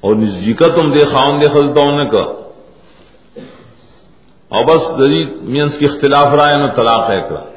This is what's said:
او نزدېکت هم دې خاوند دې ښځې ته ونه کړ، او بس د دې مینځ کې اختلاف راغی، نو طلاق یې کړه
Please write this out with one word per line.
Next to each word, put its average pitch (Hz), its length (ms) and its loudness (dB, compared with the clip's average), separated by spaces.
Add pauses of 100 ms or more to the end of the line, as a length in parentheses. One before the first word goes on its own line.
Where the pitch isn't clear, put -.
او 104 100 2
نزدېکت 107 640 0
هم 151 160 0
دې 147 100 6
خاوند 143 380 0
دې 147 60 4
ښځې 147 260 0
ته 147 60 4
ونه 143 300 0
کړ، 101 140 0 (2250)
او 117 120 0
بس 160 240 4
د - 120 -4
دې 147 220 2 (200)
مینځ 143 360 -2
کې 147 60 -2
اختلاف 143 500 2
راغی، 147 220 2
نو 143 200 0
طلاق 113 340 0
یې 95 180 -2
کړه 78 140 -10 (140)